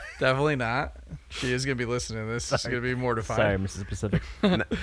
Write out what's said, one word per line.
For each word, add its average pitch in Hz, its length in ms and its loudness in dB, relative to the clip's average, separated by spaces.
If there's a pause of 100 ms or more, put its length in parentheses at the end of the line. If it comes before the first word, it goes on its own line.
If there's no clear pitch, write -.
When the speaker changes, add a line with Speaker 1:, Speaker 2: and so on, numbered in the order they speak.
(200)
Speaker 1:
definitely 139 380 4
not. 127 360 0 (360)
She 127 240 -2
is 127 120 0
gonna 135 100 0
be 120 100 -2
listening 113 420 -2
to 113 60 -2
this. 117 160 -4
She's - 120 2
Speaker 2:
Sorry. 127 140 -2
Speaker 1:
gonna 120 120 -2
be 127 80 0
mortified. 117 420 0
Speaker 2:
Sorry, 104 200 4
Missus 98 280 -4
Pacific. - 360 0 (120)
Speaker 3:
<laughs> - 100 -2
N-, 180 200 4 (200)